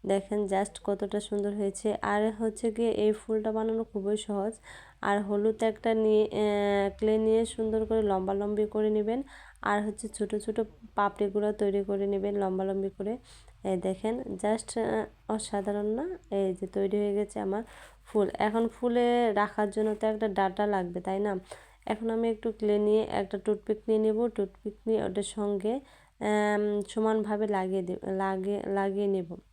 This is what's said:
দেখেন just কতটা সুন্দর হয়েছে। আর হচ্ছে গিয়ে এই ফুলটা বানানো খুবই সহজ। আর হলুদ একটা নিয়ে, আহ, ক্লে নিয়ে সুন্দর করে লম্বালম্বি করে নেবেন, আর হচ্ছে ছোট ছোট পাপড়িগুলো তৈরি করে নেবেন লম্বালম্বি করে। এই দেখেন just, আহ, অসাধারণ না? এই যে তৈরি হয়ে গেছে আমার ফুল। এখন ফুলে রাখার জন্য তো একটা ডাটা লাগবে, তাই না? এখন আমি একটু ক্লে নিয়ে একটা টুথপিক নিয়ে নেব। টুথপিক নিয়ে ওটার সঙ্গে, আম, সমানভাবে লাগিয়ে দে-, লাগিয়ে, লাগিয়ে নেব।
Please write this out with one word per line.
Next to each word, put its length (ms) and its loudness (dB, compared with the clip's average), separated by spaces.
দেখেন 400 0
just 380 -2
কতটা 360 -2
সুন্দর 340 -2
হয়েছে। 480 -2
আর 300 2
হচ্ছে 400 -2
গিয়ে 200 0
এই 200 4
ফুলটা 400 -2
বানানো 320 0
খুবই 340 -2
সহজ। 360 -4
আর 200 2
হলুদ 420 0
একটা 300 0
নিয়ে, 300 6
আহ, 760 2
ক্লে 200 2
নিয়ে 280 4
সুন্দর 400 -2
করে 160 2
লম্বালম্বি 640 0
করে 240 0
নেবেন, 340 0
আর 220 2
হচ্ছে 240 -6
ছোট 280 -4
ছোট 260 -2
পাপড়িগুলো 580 0
তৈরি 300 0
করে 240 -2
নেবেন 300 -2
লম্বালম্বি 520 -2
করে। 280 -6
এই 140 0
দেখেন 460 -2
just, 560 -2
আহ, 260 0
অসাধারণ 500 -2
না? 340 -4
এই 220 0
যে 140 -6
তৈরি 300 0
হয়ে 160 0
গেছে 260 -2
আমার 240 -2
ফুল। 280 2
এখন 340 2
ফুলে 680 2
রাখার 360 2
জন্য 260 0
তো 120 0
একটা 200 0
ডাটা 400 2
লাগবে, 340 -2
তাই 180 -2
না? 200 0
এখন 240 -2
আমি 200 0
একটু 220 -2
ক্লে 280 2
নিয়ে 240 4
একটা 340 -4
টুথপিক 400 -2
নিয়ে 120 4
নেব। 280 2
টুথপিক 460 -6
নিয়ে 160 2
ওটার 200 -2
সঙ্গে, 560 -2
আম, 680 2
সমানভাবে 600 0
লাগিয়ে 340 0
দে-, 220 -4
লাগিয়ে, 600 -2
লাগিয়ে 420 0
নেব। 280 -2